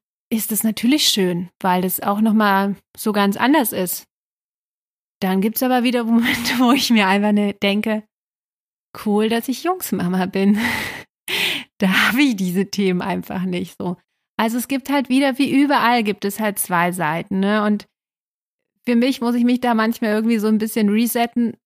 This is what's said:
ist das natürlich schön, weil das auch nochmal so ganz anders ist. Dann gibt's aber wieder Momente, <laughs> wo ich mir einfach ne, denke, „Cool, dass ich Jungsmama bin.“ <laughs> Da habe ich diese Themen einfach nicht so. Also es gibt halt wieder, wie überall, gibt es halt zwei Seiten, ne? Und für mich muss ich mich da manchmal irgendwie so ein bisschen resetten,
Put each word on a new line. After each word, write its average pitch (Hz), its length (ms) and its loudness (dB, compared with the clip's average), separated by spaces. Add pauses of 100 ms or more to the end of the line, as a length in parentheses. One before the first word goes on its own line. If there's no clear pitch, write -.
(320)
ist 220 200 -4
das 214 120 -4
natürlich 233 440 2
schön, 180 420 0 (100)
weil 185 220 2
das 185 180 -4
auch 202 200 -2
nochmal 202 560 2 (200)
so 220 160 -4
ganz 202 240 0
anders 269 360 2
ist. - 340 -6 (1120)
Dann 190 200 0
gibt's 220 220 -2
aber 254 200 2
wieder 240 220 0
Momente, 233 260 2 (240)
<laughs> 240 40 -2
wo 247 140 4
ich 277 180 0
mir 214 160 4
einfach 202 260 2
ne, 208 220 0
denke, 214 500 -2 (1040)
„Cool, 214 220 2
dass 233 200 -2
ich 247 160 -4
Jungsmama 185 600 -2
bin.“ 196 380 2
<laughs> 240 40 0 (1120)
Da 190 300 2
habe 240 140 0
ich 254 140 2
diese 185 340 -2
Themen 185 300 0
einfach 180 440 -6
nicht 180 340 -6
so. 185 180 -6 (420)
Also 226 200 0
es 226 100 -6
gibt 269 220 -4
halt 277 180 0
wieder, 262 300 2
wie 277 120 2
überall, 247 540 4
gibt 202 220 -4
es 196 120 -6
halt 208 200 -2
zwei 175 340 0
Seiten, 180 480 -4
ne? 208 240 0
Und 208 220 -2 (1000)
für 240 100 2
mich 254 240 0
muss 240 140 -2
ich 240 100 2
mich 247 160 2
da 240 140 0
manchmal 220 380 0
irgendwie 220 260 0
so 214 100 -2
ein 220 100 2
bisschen 214 300 0
resetten, 233 640 0 (120)